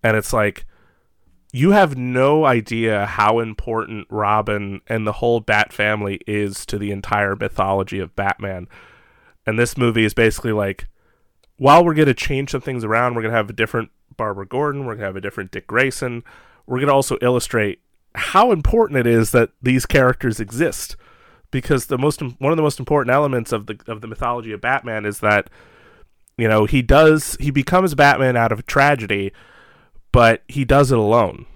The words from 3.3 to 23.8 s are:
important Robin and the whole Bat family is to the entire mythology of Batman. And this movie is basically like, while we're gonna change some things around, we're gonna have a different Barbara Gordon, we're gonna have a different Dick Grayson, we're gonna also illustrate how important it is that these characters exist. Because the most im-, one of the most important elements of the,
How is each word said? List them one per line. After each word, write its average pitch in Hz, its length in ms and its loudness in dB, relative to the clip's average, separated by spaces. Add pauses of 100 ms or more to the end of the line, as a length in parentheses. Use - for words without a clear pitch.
important 110 720 -6
Robin 104 760 -2
and 113 200 -4
the 104 80 -2
whole 117 260 0
Bat 107 320 0
family 104 540 -2
is 104 400 -4
to 104 120 -6
the 101 140 -6
entire 98 420 -2
mythology 98 640 -4
of 92 160 -10
Batman. 95 540 -6 (800)
And 110 120 -2
this 120 180 0
movie 113 280 2
is 104 100 0
basically 113 380 0
like, 101 340 -4 (680)
while 147 280 6
we're 165 100 2
gonna 143 200 4
change 139 360 -4
some 131 100 -4
things 123 240 -8
around, 120 320 0
we're 113 60 -4
gonna 110 120 -4
have 107 160 0
a 101 40 -12
different 113 360 -4 (260)
Barbara 98 300 -6
Gordon, 139 380 -4
we're 117 100 -8
gonna 107 120 -8
have 95 100 -6
a 95 40 -8
different 98 300 -10
Dick - 160 -14
Grayson, 123 560 -2 (440)
we're 123 140 -4
gonna 143 140 2
also 135 260 0
illustrate 120 600 -2 (360)
how 226 360 2
important 190 460 2
it 117 100 2
is 117 240 4
that 117 180 4 (120)
these 127 240 0
characters 127 520 2
exist. 113 580 -6 (540)
Because 135 360 -2
the 135 120 -4
most 143 220 -2
im-, 127 180 -10
one 139 140 0
of 165 40 0
the 156 60 0
most 147 160 -2
important 131 340 0
elements 131 400 0
of 107 140 -6
the, 107 120 -12 (100)